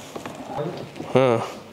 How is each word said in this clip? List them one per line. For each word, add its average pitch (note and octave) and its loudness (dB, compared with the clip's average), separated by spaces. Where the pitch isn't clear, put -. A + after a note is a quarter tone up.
हाँ, B2+ 6